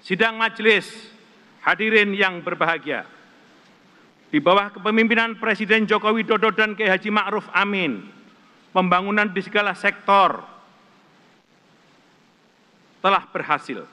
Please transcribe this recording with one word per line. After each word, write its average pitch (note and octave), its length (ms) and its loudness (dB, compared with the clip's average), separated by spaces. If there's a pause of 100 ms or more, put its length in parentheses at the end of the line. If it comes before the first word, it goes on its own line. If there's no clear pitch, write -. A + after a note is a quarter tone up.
Sidang A3 320 0
majelis, A3 480 2 (720)
hadirin G3+ 560 2
yang F#3+ 240 0
berbahagia, D#3+ 640 -4 (1300)
di D3+ 80 2
bawah G3 320 2
kepemimpinan A3+ 640 0
Presiden G#3+ 480 0
Joko G#3+ 320 0
Widodo A3 320 0
dan G#3+ 240 0
Kiai G#3 160 -2
Haji F#3+ 240 0
Ma'ruf G3+ 400 -2
Amin, F3+ 560 -2 (640)
pembangunan F#3+ 560 2
di F#3 160 -6
segala G3 320 -2
sektor G3 640 2 (2750)
telah F#3+ 240 2
berhasil. C#3+ 640 -6